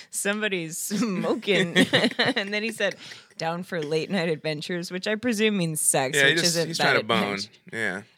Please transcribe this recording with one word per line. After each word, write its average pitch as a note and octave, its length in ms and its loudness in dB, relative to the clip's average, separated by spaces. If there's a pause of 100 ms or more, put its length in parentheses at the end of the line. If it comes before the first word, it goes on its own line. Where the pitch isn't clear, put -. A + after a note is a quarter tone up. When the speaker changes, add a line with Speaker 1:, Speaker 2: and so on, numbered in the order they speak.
(120)
Speaker 1:
Somebody's G3 680 -2
smoking." F#3+ 1000 0
<laughs> - 100 6 (500)
And G3+ 180 -4
then G#3 80 -2
he A3+ 80 -2
said, G#3 240 -2 (440)
"Down E3+ 260 -4
for F3 180 -6
late D3+ 260 -2
night F3+ 200 0
adventures," D#3+ 640 -4
which F#3 160 -4
I G#3+ 80 0
presume G#3+ 400 0
means E3 240 -2
sex, C#3 360 2
Speaker 2:
Yeah, C#3 100 6
he D3+ 80 6
Speaker 1:
which E3 80 2
Speaker 2:
just, E3 140 2
Speaker 1:
isn't E3 120 0
Speaker 2:
he's D#3+ 100 -6
Speaker 1:
that D3 60 2
Speaker 2:
trying C3+ 160 4
to A2 40 -6
bone. A2 200 2
Speaker 1:
adventure. G2+ 260 -4 (220)
Speaker 2:
Yeah. G#2 300 -4 (160)